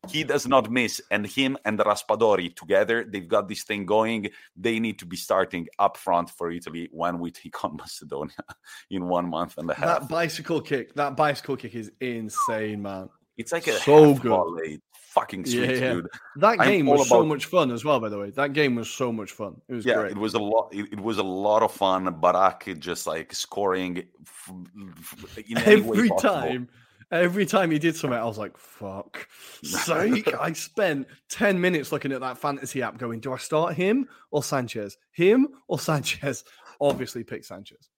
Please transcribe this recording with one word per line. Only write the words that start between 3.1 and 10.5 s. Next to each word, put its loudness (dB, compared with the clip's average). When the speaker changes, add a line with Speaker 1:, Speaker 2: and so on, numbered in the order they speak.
Speaker 1:
got 0
this -10
thing -6
going. 0
They -2
need -4
to -16
be -12
starting -2
up 2
front 0
for -6
Italy -10
when -4
we -6
take -14
on -8
<laughs> -14
Macedonia -10
in -4
one 0
month -6
and -6
a 0
half. 0
Speaker 2:
That -12
bicycle -4